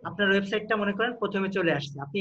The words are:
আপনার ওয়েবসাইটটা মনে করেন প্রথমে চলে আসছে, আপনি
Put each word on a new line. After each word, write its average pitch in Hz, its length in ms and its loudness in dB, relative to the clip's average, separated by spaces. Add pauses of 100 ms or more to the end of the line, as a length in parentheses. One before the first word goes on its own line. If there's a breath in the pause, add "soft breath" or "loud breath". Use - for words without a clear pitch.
আপনার 170 260 0
ওয়েবসাইটটা 208 460 2
মনে 202 220 0
করেন 233 140 0 (100)
প্রথমে 196 360 0
চলে 170 220 2
আসছে, 139 200 -8
আপনি 143 220 -8